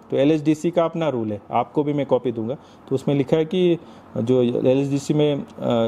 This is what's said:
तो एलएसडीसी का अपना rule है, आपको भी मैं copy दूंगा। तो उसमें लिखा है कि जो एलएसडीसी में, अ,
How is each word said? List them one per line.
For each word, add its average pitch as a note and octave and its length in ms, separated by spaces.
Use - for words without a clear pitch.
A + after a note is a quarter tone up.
तो C3 60
एलएसडीसी D3+ 540
का E3+ 140
अपना E3 240
rule A#2 240
है, G2+ 80
आपको B2+ 340
भी D3 80
मैं C#3+ 140
copy B2+ 260
दूंगा। A2+ 220
तो - 400
उसमें C#3+ 200
लिखा C#3 220
है D#3+ 80
कि F3 340
जो B2 260
एलएसडीसी C3+ 720
में, D3+ 200
अ, C#3+ 100